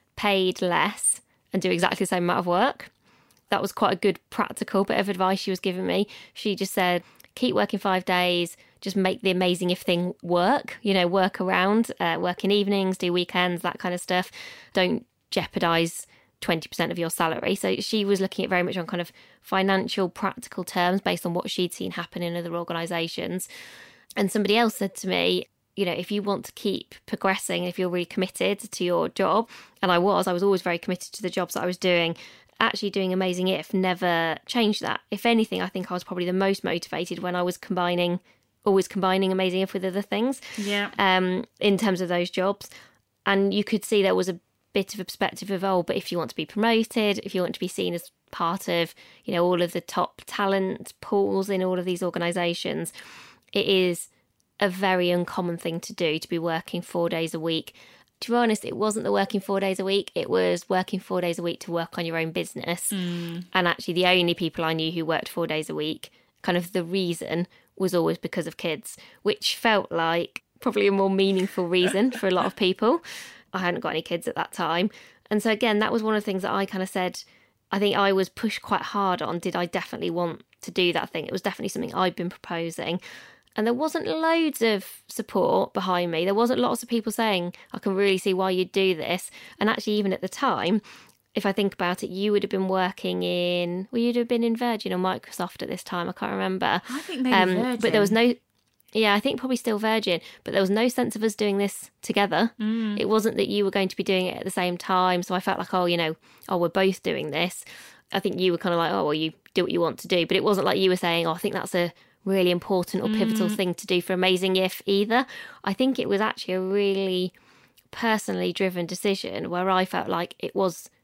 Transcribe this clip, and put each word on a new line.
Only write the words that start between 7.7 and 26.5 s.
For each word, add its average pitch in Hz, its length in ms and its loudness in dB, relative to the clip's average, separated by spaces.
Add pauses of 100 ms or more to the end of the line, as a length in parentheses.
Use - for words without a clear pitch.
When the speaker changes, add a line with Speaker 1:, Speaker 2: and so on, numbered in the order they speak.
Speaker 1:
five 185 240 0
days, 180 540 0 (240)
just 190 160 -4
make 185 240 0
the 190 100 2
Amazing 180 380 2
If 180 120 0
thing 180 400 0
work, 180 600 2
you 196 120 2
know, 180 140 4
work 185 320 2
around, 190 600 2
uh, 165 200 0
work 180 240 -2
in 196 80 2
evenings, 196 460 2
do 175 160 0
weekends, 180 480 0
that - 180 -4
kind 180 160 -4
of 175 60 -6
stuff. 180 280 0 (440)
Don't 185 320 2 (260)
jeopardise 170 760 0 (360)
twenty 165 260 -2
percent 170 240 -2
of 170 80 -6
your 165 100 -2
salary." 170 460 0
So 190 220 0
she 208 260 0
was 196 160 2
looking 190 240 -2
at 165 60 -2
very 180 140 2
much 175 120 -4
on 175 100 -4
kind 175 140 -4
of 175 140 -8 (280)
financial, 190 680 0
practical - 560 -8
terms 180 340 2
based 175 260 -2
on 175 80 -2
what - 160 -4
she'd 180 240 -2
seen 185 180 -6
happen 175 300 -8
in 170 140 -4
other 170 220 -6
organisations. 170 920 -4 (680)
And 202 120 2
somebody 202 280 2
else 226 180 2
said 196 220 -4
to 190 100 -8
me, 180 400 0 (300)
you 196 80 0
know, 175 80 -2
"If - 180 -6
you 202 100 -2
want 196 240 -2
to - 60 -16